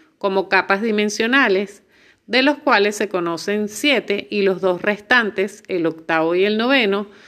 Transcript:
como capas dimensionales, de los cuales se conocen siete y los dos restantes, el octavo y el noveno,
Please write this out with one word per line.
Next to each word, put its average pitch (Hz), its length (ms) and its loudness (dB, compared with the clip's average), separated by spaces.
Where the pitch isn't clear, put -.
como 190 300 -2
capas 190 340 2
dimensionales, 214 1000 0
de 247 160 2
los 294 160 2
cuales 208 360 2
se 208 140 -4
conocen 180 580 -2
siete - 640 -2
y 202 140 -2
los 190 180 0
dos 180 200 0
restantes, 208 840 -2
el 175 180 -2
octavo 160 480 -2
y 185 120 2
el 214 120 0
noveno, 220 500 0